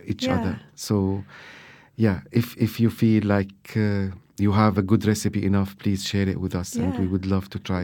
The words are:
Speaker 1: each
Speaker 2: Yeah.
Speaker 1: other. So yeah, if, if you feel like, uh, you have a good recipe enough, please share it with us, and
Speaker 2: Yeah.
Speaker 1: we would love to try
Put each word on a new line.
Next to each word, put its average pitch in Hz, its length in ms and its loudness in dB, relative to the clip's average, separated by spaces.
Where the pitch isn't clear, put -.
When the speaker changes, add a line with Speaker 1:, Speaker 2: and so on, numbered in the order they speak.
Speaker 1:
each - 200 -6
Speaker 2:
Yeah. - 140 0
Speaker 1:
other. - 200 -4
So 98 480 0
yeah, 107 220 2
if, - 260 0
if 107 220 -2
you 113 100 4
feel 110 360 2
like, 101 500 -2
uh, 101 320 0
you 101 160 2
have 104 240 4
a 104 40 2
good 98 240 2
recipe 104 400 0
enough, 98 340 0
please 98 260 -2
share 98 240 0
it 92 100 -4
with 92 160 -4
us, 90 200 -6
and 92 180 -2
Speaker 2:
Yeah. - 80 -4
Speaker 1:
we 95 60 0
would 95 180 -2
love 95 240 0
to - 100 -10
try 92 240 -4